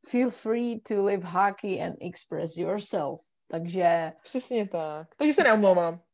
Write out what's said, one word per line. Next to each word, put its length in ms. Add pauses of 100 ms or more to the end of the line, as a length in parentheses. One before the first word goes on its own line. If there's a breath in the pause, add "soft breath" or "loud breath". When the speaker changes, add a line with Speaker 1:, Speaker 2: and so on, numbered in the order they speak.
Speaker 1:
Feel 240
free 500
to 240
live 220
hockey 560
and 180
express 560
yourself. 640 (280)
Takže 640 (100)
Speaker 2:
Přesně 460
tak. 480
Takže 160
se 120
neomlouvám. 560 (140)